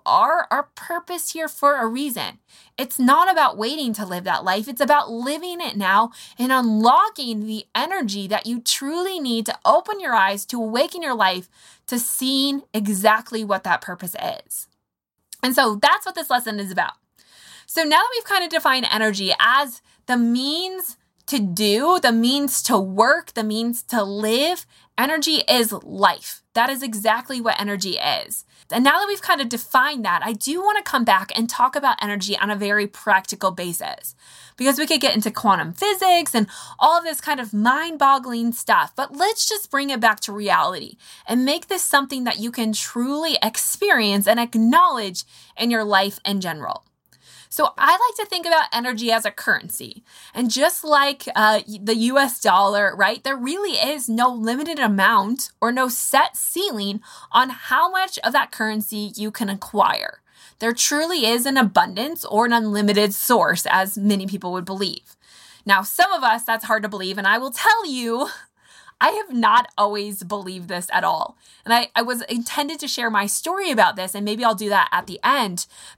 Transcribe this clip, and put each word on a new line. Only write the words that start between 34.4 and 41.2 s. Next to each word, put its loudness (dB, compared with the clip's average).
because 2
we 0
could 2
get 2
into 0
quantum 0
physics 2
and 2
all 6
of 0
this -6
kind -4
of -8
mind-boggling 0
stuff. 0
But -6
let's 0
just -6
bring -2
it -2
back 4
to -8
reality -2